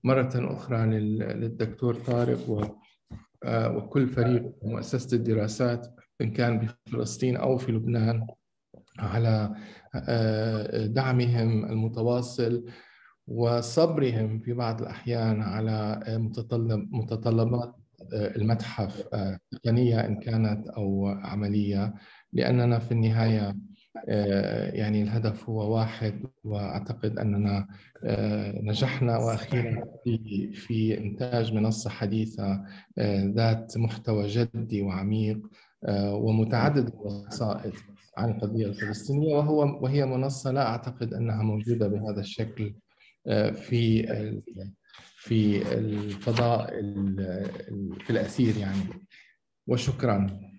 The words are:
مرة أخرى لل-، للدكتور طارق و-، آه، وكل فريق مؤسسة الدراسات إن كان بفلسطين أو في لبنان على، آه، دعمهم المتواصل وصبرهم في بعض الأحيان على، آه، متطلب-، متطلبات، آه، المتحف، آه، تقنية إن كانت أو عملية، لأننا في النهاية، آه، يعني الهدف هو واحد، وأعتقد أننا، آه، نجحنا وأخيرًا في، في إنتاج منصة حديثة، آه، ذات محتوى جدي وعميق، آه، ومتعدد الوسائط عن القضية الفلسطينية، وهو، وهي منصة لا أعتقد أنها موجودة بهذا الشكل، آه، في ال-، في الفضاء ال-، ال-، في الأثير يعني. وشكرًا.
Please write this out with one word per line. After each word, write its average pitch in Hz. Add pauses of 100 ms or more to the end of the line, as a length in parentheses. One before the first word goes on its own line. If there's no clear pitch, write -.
مرة 127
أخرى 123
لل-، 107
للدكتور 113
طارق 120
و-، 104 (680)
آه، 117
وكل 123
فريق 120 (100)
مؤسسة 113
الدراسات 113 (340)
إن 113
كان 117 (280)
بفلسطين 120
أو 131
في 120
لبنان 113 (720)
على، 110 (400)
آه، 110
دعمهم 120
المتواصل 117 (640)
وصبرهم 117
في 120
بعض 117
الأحيان 113
على، 110
آه، 113
متطلب-، 113
متطلبات، 117 (380)
آه، 104
المتحف، 110
آه، 98 (120)
تقنية 117
إن 107
كانت 110
أو 98
عملية، 101 (380)
لأننا 123
في 117
النهاية، 110 (520)
آه، 101
يعني 107
الهدف 110
هو 110
واحد، 110 (180)
وأعتقد 104
أننا، 101 (360)
آه، 104 (100)
نجحنا 120
وأخيرًا 113 (200)
في، 110
في 110
إنتاج 113
منصة 110
حديثة، 101 (340)
آه، 101
ذات 113
محتوى 110
جدي 113
وعميق، 107 (460)
آه، 101
ومتعدد 113
الوسائط 104 (420)
عن 113
القضية 110
الفلسطينية، 139
وهو، 147
وهي 135
منصة 131
لا 135
أعتقد 117
أنها 113
موجودة 110
بهذا 101
الشكل، 107 (540)
آه، 107
في 113
ال-، 104 (440)
في 104 (120)
الفضاء 110
ال-، 101 (480)
ال-، 98
في -
الأثير 107
يعني. 98 (600)
وشكرًا. 120 (320)